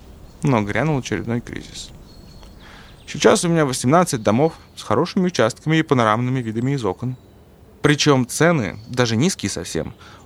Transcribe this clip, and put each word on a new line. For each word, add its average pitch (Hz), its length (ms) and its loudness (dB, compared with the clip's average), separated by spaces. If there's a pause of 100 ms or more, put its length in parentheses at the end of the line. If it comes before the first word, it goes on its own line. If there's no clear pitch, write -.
(420)
но 127 200 2
грянул 123 360 -2
очередной 113 420 -4
кризис. - 500 -14 (1160)
Сейчас 208 380 2
у 175 40 0
меня 165 180 2
восемнадцать 131 560 0
домов 120 300 2 (240)
с - 60 -16
хорошими 170 440 0
участками 156 520 0
и 160 40 2
панорамными 123 580 2
видами 117 320 -4
из 131 120 -4
окон. 123 320 -4 (680)
Причем 143 460 4
цены, 151 500 0 (100)
даже 123 280 0
низкие 107 340 0
совсем, - 440 -6 (320)